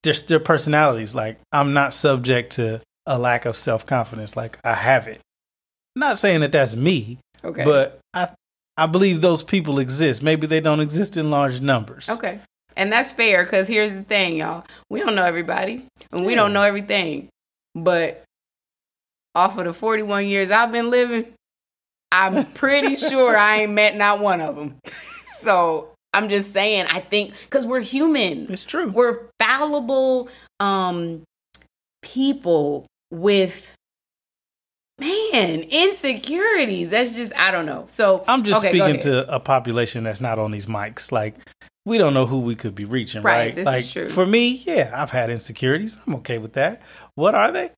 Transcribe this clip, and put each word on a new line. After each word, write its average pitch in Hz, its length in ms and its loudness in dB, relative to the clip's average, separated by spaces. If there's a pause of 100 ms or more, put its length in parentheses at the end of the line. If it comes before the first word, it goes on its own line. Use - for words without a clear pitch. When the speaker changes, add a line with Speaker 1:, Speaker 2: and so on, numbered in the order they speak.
Speaker 1:
just 151 240 -2
their 160 120 4
personalities. 151 760 2
Like, 110 240 -6 (140)
I'm 143 200 2
not 139 200 2
subject 127 600 0
to 113 280 -4 (240)
a 131 120 -2
lack 120 280 0
of 117 100 -4
self-confidence. 113 800 -4
Like, 113 280 -10
I 117 100 0
have 113 340 2
it. 110 120 -16 (760)
Not 262 240 -2
saying 175 220 4
that 147 100 0
that's 131 240 2
me, 127 440 0 (240)
Speaker 2:
Okay. 165 200 -6
Speaker 1:
but 143 360 2 (140)
I, 180 160 -2 (480)
I 160 80 2
believe 175 360 2
those 170 220 4
people 151 360 0
exist. 131 440 0
Maybe 156 240 2
they 156 140 2
don't 151 200 2
exist 165 360 -2
in 151 140 0
large 139 300 0
numbers. 127 480 -2
Speaker 2:
Okay. 208 300 -6 (380)
And 196 140 0
that's 233 200 2
fair, 202 340 2
'cause 190 220 0
here's 214 260 0
the 190 100 -10
thing, 185 340 0
y'all. 165 260 -6 (260)
We 220 100 -4
don't 294 160 0
know 185 100 2
everybody, 175 600 -4 (260)
and 180 140 -2
we 233 100 0
don't 208 160 4
Speaker 1:
Yeah. - 20 -4
Speaker 2:
know 202 100 2
everything. 202 640 -2 (480)
But 165 480 0 (1120)
off 190 220 2
of 180 80 -6
the 170 80 -4
forty-one 208 540 -2
years 196 240 0
I've 226 200 2
been 233 180 -2
living, 240 360 0 (840)
I'm 190 420 2
pretty 277 420 2
Speaker 1:
<laughs> 311 140 0
Speaker 2:
sure 254 260 4
I 214 280 4
ain't 208 100 -2
met 208 220 4
not 208 240 2
one 190 220 0
of 147 160 -6
'em. 143 240 -10
<laughs> - 60 -18 (520)
So, 175 500 2 (240)
I'm 214 140 2
just 202 260 0
saying, 196 360 2
I - 100 0
think, 202 340 -2 (160)
'cause 269 160 0
we're 254 160 0
human. 247 680 0
Speaker 1:
It's 185 140 -10
true. 330 240 -4
Speaker 2:
We're 233 380 0 (120)
fallible, 262 880 0 (320)
um, 175 640 -2 (800)
people 175 840 0 (260)
with, 190 600 0 (1300)
man, 277 640 -2
insecurities. 302 1300 0
That's 233 240 -2
just, 226 200 -8
I 190 160 2
don't 175 140 -4
know. 143 220 -8
So, 190 400 2
Speaker 1:
I'm 247 160 2
just 208 200 4
Speaker 2:
okay, 180 140 4
go 190 80 4
Speaker 1:
speaking 147 160 2
Speaker 2:
ahead. 131 260 0
Speaker 1:
to 139 80 -6
a 123 40 -2
population 120 640 0
that's 110 180 -6
not 113 180 -2
on 107 120 -2
these 101 140 -8
mics. 104 460 -8
Like, 110 240 -2 (500)
we 226 120 0
don't 160 160 4
know 131 120 4
who 131 140 -2
we 117 160 -2
could 110 200 -10
be 101 100 -10
reaching, 110 360 -6
Speaker 2:
Right, 180 120 4 (140)
Speaker 1:
right? 127 80 -6
Speaker 2:
this 165 60 -6
is 196 40 -2
Speaker 1:
Like, 131 240 0
Speaker 2:
true. - 200 -8
Speaker 1:
for 185 160 2
me, 233 240 4 (160)
yeah, 269 280 0
I've 135 180 -6
had 120 180 -2
insecurities. 131 760 -4
I'm 165 100 -4
okay 120 220 -6
with 110 160 -10
that. 165 280 -2 (340)
What 196 200 2
are 208 160 2
they? 359 260 -6